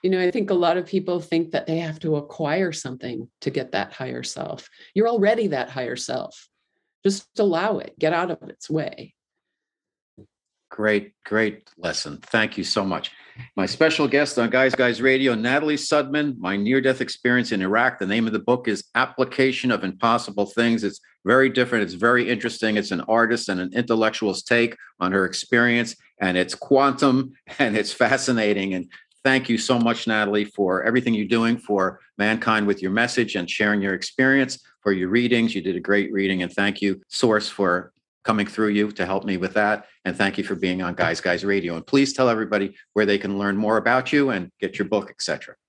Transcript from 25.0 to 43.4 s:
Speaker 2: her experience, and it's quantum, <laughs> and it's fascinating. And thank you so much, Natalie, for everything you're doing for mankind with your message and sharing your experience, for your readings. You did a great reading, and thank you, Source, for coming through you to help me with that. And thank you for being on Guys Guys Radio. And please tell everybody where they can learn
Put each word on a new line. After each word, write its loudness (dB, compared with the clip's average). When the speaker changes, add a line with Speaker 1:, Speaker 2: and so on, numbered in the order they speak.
Speaker 2:
her 4
experience, 0
and 0
it's 0
quantum, 2
<laughs> -20
and 2
it's -2
fascinating. 0
And -6
thank 2
you 0
so 2
much, 0
Natalie, 0
for -2
everything 2
you're 0
doing 2
for -2
mankind 0
with 0
your -2
message 0
and -4
sharing 0
your -2
experience, 0
for 0
your 0
readings. 2
You -4
did -2
a -6
great 0
reading, 0
and -6
thank -2
you, -2
Source, 2
for -2
coming 2
through -2
you 2
to -4
help -2
me -2
with -4
that. 0
And -4
thank -2
you -4
for -4
being -2
on -4
Guys 0
Guys -2
Radio. 0
And -12
please 2
tell 2
everybody 0
where 2
they 2
can -4
learn -2